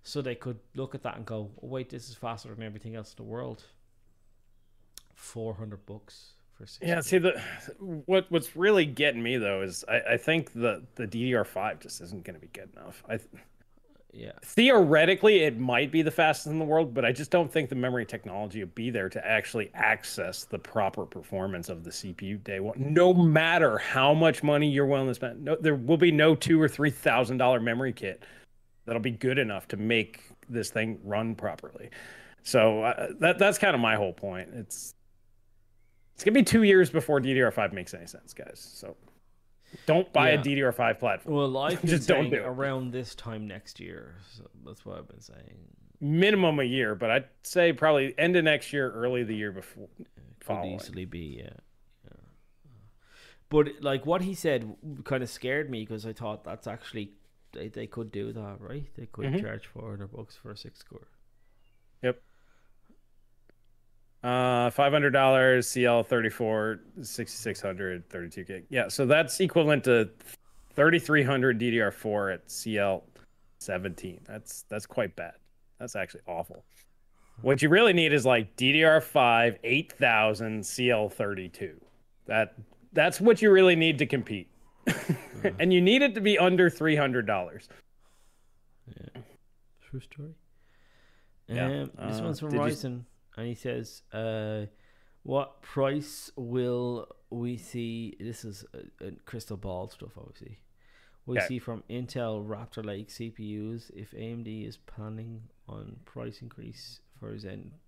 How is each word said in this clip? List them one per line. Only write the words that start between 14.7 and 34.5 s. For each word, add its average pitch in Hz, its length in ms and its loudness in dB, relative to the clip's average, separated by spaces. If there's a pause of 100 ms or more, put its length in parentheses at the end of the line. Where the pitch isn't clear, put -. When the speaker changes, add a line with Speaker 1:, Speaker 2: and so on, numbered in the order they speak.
Speaker 2:
it 139 180 0
might 127 320 0
be 160 120 2
the 151 100 0
fastest 156 340 2
in 156 140 -4
the 160 40 -2
world, 156 300 2
but 131 100 0
I 117 60 4
just 143 220 -4
don't 170 180 2
think 151 180 -2
the 135 60 -6
memory 123 320 -2
technology 101 560 -10
will 87 140 -10
be 117 140 -6
there 101 180 -2
to - 180 -8
actually 107 480 -2
access 107 720 -2
the 101 160 -8
proper 98 460 -4
performance 92 640 -8
of 85 140 -12
the 170 80 -14
C 95 220 -12
P 95 140 -12
U 101 100 -6
day 98 240 -8
one. 104 180 -6
No 160 340 4
matter 165 680 6
how 135 360 4
much 160 300 4
money 147 260 4
you're 139 160 2
willing 135 220 2
to 120 60 -2
spend, 117 300 -8
no, 151 120 0
there 160 180 2
will 135 220 2
be 170 160 6
no 156 240 6
two 160 260 4
or 151 60 4
three 143 220 0
thousand 127 480 0
dollar 127 200 4
memory 120 340 -2
kit 98 300 -8 (640)
that'll 117 180 -4
be 127 80 -2
good 127 280 -2
enough 104 280 -2
to 107 100 -8
make 110 460 -2 (260)
this 117 220 -6
thing 110 320 -4
run 107 320 -4
properly. - 560 -10 (540)
So, 110 400 4
uh, - 240 -2 (100)
that, 175 180 2
that's 196 220 2
kinda 185 200 2
my 110 180 2
whole 98 160 -2
point. 92 400 -10